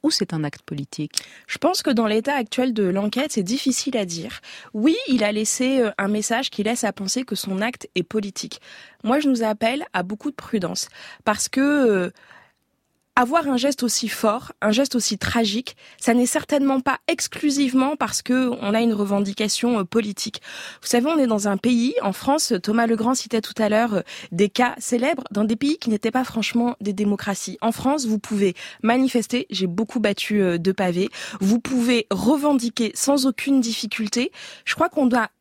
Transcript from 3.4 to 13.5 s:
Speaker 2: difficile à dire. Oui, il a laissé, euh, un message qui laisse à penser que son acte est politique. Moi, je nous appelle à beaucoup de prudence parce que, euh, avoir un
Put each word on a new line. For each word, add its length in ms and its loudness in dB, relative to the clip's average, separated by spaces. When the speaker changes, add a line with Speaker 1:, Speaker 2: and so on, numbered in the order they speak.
Speaker 2:
difficile 540 -2
à 80 0
dire. 360 -10
Oui, 200 4
il 160 2
a 80 2
laissé, 500 0
euh, 160 2
un 100 0
message 440 -2
qui 100 -6
laisse 220 -2
à 100 -2
penser 300 -4
que 120 -6
son 260 -4
acte 340 -6
est 80 0
politique. 580 -6
Moi, 160 2
je 80 0
nous 140 2
appelle 520 -2
à 100 0
beaucoup 260 -6
de 60 -10
prudence 520 -4
parce 240 0
que, 120 0
euh, 480 4
avoir 280 2
un 100 2